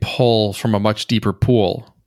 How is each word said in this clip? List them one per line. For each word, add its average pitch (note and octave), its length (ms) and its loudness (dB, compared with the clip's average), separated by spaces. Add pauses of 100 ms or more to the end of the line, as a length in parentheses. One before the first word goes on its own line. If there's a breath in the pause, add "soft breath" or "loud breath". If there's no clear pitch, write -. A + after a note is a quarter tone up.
pull A2 520 0
from A2 220 -2
a G2+ 40 0
much G#2+ 260 -2
deeper G#2+ 260 -2
pool - 640 0 (120)